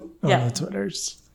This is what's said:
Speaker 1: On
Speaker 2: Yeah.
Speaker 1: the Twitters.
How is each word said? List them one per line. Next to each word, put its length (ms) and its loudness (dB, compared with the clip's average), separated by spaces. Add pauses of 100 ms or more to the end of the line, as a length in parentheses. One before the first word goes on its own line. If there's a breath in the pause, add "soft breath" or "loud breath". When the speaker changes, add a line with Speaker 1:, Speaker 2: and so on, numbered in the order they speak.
(220)
Speaker 1:
On 80 4
Speaker 2:
Yeah. 180 4
Speaker 1:
the 60 0
Twitters. 680 -4 (140)